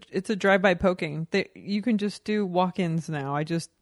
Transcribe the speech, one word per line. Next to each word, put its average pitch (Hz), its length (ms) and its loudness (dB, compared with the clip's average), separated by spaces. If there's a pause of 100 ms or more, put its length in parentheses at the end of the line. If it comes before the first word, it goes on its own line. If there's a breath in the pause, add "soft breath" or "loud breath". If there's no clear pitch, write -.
(100)
it's - 200 -4
a 214 60 0
drive-by 190 380 4
poking. 170 560 -2
They, - 240 0
you 196 280 -6
can 220 160 2
just 202 260 -4
do 214 220 0
walk-ins 175 640 0
now. 143 260 -4
I 151 100 0
just, 165 260 -4 (120)